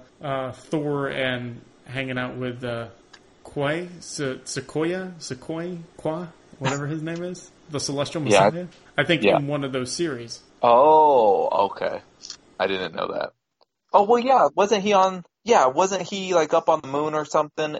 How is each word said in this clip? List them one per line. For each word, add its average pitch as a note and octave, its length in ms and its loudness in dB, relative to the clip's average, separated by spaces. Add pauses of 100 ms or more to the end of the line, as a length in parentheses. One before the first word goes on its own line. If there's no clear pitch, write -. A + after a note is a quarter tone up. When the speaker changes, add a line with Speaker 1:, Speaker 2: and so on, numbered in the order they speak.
(220)
Speaker 1:
uh, C3 320 -6
Thor D3 540 -4
and B2+ 540 -6 (260)
hanging C3 300 -8
out B2+ 200 -8
with, B2+ 260 -8
uh, A#2 240 -8 (560)
Kwai, D#3 440 -4 (140)
Se-, C3+ 420 -8
Sequoia, F3 760 -6
Sequoia, E3 580 -10 (200)
Kwa, E3 300 -8 (320)
whatever C#3 280 -4
his D#3 140 -6
name E3 220 -8
is, F3+ 260 -12 (200)
the C#3+ 100 -6
Celestial C#3+ 440 -4
Speaker 2:
Yeah. G2+ 260 6
Speaker 1:
Messiah. F3 180 -4 (300)
I C#3+ 60 2
think D#3+ 200 0
Speaker 2:
Yeah. B2+ 140 6
Speaker 1:
in C#3+ 100 -2
one C#3+ 160 -4
of C3+ 80 -6
those B2+ 200 -6
series. B2+ 500 -6 (200)
Speaker 2:
Oh, A#2+ 1120 6
okay. F2+ 300 -6 (580)
I F#2+ 80 0
didn't F#2 280 -4
know F2+ 180 -4
that. - 200 -6 (600)
Oh, G3+ 100 8
well, A#3 160 4
yeah, A#3 340 4
wasn't G3+ 300 2
he G#3 100 2
on, F#3+ 300 2 (200)
yeah, G3 240 4
wasn't F3+ 360 0
he, F#3+ 300 -6
like, D#3+ 200 2
up E3 160 2
on D#3 120 2
the - 60 -14
moon D3 260 -2
or D3+ 120 -4
something, D3+ 540 -4